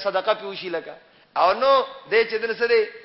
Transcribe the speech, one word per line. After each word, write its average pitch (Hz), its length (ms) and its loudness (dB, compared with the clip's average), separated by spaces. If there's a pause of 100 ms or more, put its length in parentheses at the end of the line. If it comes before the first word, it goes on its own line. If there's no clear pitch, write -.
صدقه 190 300 0
پې 202 100 -4
وشي 190 260 -10
لکه. 156 260 -8 (420)
او 175 160 4
نو 262 320 4 (240)
دې 226 200 2
چې 226 140 -4
دنه 226 100 -4
څه 233 140 -2
دی، 226 220 2 (160)